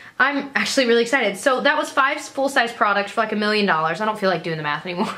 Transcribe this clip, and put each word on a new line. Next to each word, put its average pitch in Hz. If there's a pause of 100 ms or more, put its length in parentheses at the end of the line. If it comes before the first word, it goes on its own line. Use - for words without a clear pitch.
(200)
I'm 277
actually 214
really 233
excited. 233
So 262
that 294
was 302
five 294
full-size 262
products 202
for, -
like, 220
a 214
million 208
dollars. 165
I 214
don't 214
feel 190
like 170
doing 170
the 156
math 147
anymore. 185